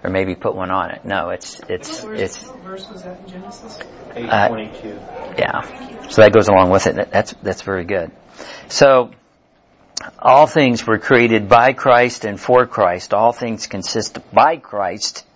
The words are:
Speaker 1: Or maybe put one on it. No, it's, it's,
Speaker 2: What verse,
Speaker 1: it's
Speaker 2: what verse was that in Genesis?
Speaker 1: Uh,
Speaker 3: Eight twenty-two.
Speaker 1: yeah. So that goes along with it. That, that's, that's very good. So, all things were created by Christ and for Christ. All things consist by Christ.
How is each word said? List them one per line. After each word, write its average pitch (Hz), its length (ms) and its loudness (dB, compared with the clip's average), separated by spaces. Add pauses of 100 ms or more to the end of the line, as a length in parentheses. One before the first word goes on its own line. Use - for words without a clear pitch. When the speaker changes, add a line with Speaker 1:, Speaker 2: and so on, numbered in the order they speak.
Speaker 1:
Or 87 40 -2
maybe 95 260 -4
put 98 180 -6
one 92 160 -8
on 92 220 -4
it. - 140 -16
No, 90 240 -6
it's, - 400 -14
it's, - 340 -10
Speaker 2:
What - 80 -16
verse, 101 80 -10
Speaker 1:
it's 95 260 -8
Speaker 2:
what - 140 -20
verse 190 300 -18
was 185 140 -18
that 180 180 -18
in 190 80 -20
Genesis? 202 500 -20
Speaker 1:
Uh, - 60 -16 (320)
Speaker 3:
Eight 107 320 -2
twenty-two. 107 500 -12 (380)
Speaker 1:
yeah. - 720 -8
So 110 140 6
that 104 100 8
goes 104 160 4
along 92 220 6
with 95 160 2
it. - 80 -2
That, - 180 -6
that's, 104 280 -2
that's 95 200 -8
very 92 240 -6
good. 90 260 -6 (560)
So, 131 440 4 (1080)
all 135 260 6
things 131 400 0
were 110 140 0
created 117 480 2
by 120 240 6
Christ 123 540 2
and 101 120 -6
for 123 300 2
Christ. 90 460 -2
All 113 180 2
things 113 360 -8
consist - 520 -8 (140)
by 127 240 2
Christ. - 680 -8 (100)